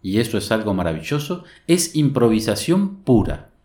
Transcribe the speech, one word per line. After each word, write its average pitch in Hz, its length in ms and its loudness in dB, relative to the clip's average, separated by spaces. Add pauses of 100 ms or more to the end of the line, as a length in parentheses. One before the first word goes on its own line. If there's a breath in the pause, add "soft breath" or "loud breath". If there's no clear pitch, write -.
y 95 160 0
eso 117 180 -2
es - 140 -4
algo 107 220 -2
maravilloso, 92 680 -4 (240 loud breath)
es 175 280 0
improvisación 127 1080 2
pura. 98 460 2 (140)